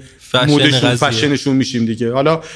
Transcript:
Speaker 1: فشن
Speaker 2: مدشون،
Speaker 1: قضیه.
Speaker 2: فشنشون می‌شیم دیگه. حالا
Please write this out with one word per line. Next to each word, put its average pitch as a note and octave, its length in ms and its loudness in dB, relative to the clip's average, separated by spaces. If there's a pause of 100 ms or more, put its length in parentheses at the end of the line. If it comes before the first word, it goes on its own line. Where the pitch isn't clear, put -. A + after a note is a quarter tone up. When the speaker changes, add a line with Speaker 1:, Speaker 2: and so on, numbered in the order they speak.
(180)
Speaker 1:
فشن B2+ 320 0
Speaker 2:
مدشون، C#3 400 2
Speaker 1:
قضیه. B2 200 0
Speaker 2:
فشنشون C3+ 460 0
می‌شیم B2 280 0
دیگه. A2+ 280 -2
حالا D3+ 280 0 (160)